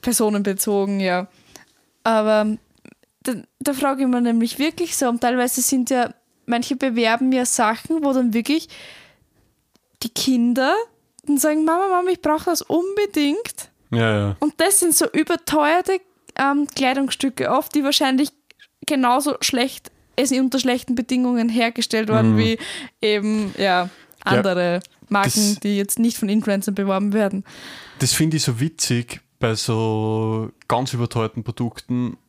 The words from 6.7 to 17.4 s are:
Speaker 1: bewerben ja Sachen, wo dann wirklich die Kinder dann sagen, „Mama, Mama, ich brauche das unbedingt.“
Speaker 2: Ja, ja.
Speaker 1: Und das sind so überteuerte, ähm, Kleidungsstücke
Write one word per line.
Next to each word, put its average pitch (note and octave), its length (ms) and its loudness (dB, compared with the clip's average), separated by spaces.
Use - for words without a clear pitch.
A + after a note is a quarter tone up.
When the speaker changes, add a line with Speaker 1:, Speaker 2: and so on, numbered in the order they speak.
Speaker 1:
bewerben A#3+ 560 0
ja B3+ 140 2
Sachen, B3 580 -2
wo C#4 100 2
dann B3 200 2
wirklich C#4 360 -2
die A#3 60 -6
Kinder B3+ 680 2
dann C#4+ 120 2
sagen, D#4 280 2
„Mama, F4 240 2
Mama, F4+ 220 0
ich F4 100 -2
brauche D#4 240 0
das F4 160 0
unbedingt.“ F#4+ 1080 -2
Speaker 2:
Ja, A2+ 260 2
ja. G2+ 220 0
Speaker 1:
Und D4+ 180 -2
das F#4+ 220 2
sind E4+ 160 2
so - 160 2
überteuerte, E4 880 0
ähm, C#4+ 380 0
Kleidungsstücke C4+ 720 -2